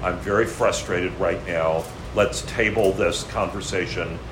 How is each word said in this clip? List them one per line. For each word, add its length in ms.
I'm 140
very 280
frustrated 720
right 280
now. 360
Let's 260
table 500
this 400
conversation. 880